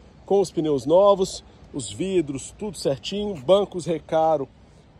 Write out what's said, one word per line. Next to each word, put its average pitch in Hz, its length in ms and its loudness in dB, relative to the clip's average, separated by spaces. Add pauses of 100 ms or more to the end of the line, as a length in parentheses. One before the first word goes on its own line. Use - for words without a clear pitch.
(260)
com 196 120 2
os 185 120 0
pneus 151 340 -2
novos, 190 580 4 (300)
os 139 180 -10
vidros, 151 680 -4
tudo 208 180 -10
certinho, 196 600 -6
bancos 180 500 0
Recaro 160 600 0 (540)